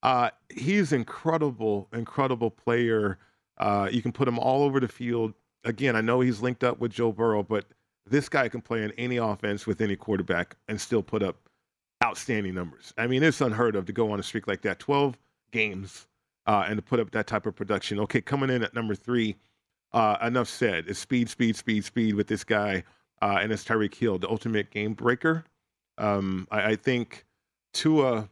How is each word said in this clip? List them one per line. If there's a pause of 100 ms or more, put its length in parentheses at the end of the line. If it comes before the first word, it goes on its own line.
uh, (180)
he's
incredible,
incredible
player. (400)
Uh,
you
can
put
him
all
over
the
field. (300)
Again,
I
know
he's
linked
up
with
Joe
Burrow,
but (420)
this
guy
can
play
in
any
offense
with
any
quarterback (100)
and
still
put
up (680)
outstanding
numbers.
I
mean,
it's
unheard
of
to
go
on
a
streak
like
that,
twelve (340)
games, (420)
uh,
and
to
put
up
that
type
of
production.
Okay,
coming
in
at
number
three, (560)
uh,
enough
said.
It's
speed,
speed,
speed,
speed
with
this
guy, (380)
uh,
and
it's
Tyreek
Hill,
the
ultimate
game
breaker. (520)
Um,
I,
I
think (460)
Tua